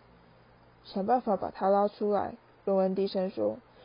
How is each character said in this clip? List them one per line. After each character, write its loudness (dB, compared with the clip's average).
“想 -4
办 2
法 0
把 -6
他 -2
拉 4
出 -2
来。” -2
荣 2
恩 2
低 0
声 -2
说， -2